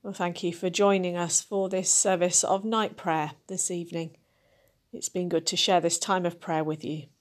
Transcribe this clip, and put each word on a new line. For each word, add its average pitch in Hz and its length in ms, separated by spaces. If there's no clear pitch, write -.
Thank 175 300
you 175 80
for 185 180
joining 185 460
us 170 260
for 196 260
this 185 240
service 180 520
of 196 200
night 220 320
prayer 156 360
this 190 200
evening. 165 480
It's - 160
been 180 200
good 160 180
to 180 100
share 175 240
this 165 180
time 185 260
of 170 160
prayer 160 220
with 156 220
you. 151 220